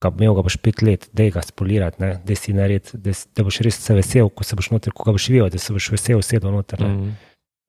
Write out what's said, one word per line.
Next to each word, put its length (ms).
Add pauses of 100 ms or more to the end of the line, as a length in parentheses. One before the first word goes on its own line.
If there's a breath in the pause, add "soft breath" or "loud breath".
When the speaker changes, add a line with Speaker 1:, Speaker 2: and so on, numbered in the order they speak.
Speaker 1:
ga, 80
imel 240
ga 80
boš 140
pet 260
let, 280
daj 200
ga 120
spolirati, 560
ne, 220
daj 160
si 160
naredi, 400
da 180
s-, 180
da 140
boš 180
res 180
se 160
vesel, 340
ko 160
se 100
boš 160
noter, 220
ko 120
ga 80
boš 160
videl, 200
da 100
se 140
boš 180
vesel 280
usedel 320
noter, 300
ne. 80
Speaker 2:
Mhm. 220 (580 loud breath)